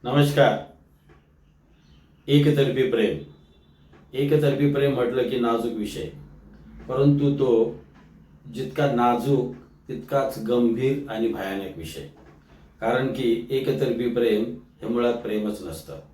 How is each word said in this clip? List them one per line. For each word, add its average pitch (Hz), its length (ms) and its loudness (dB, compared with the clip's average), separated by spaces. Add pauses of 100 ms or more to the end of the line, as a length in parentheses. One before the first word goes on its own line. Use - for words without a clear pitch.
नमस्कार. 139 500 2 (1700)
एकतर्फी 143 640 4
प्रेम. - 260 2 (960)
एकतर्फी 143 600 2
प्रेम 139 200 2
म्हटलं 123 360 0
की 127 100 -2
नाजूक 117 340 0
विषय, 104 340 -6 (840)
परंतु 143 440 4
तो 139 160 0 (1040)
जितका 139 380 -2
नाजूक 120 640 0 (320)
तितकाच 131 600 -4
गंभीर 120 640 0
आणि 110 220 -2
भयानक 98 440 -8
विषय, 80 300 -12 (760)
कारण 120 320 0
की 117 360 -2
एकतर्फी 131 640 0
प्रेम 113 300 2 (380)
हे 110 60 -10
मुळात 120 360 0
प्रेमच 104 400 -4
नसतं. 78 360 -14 (140)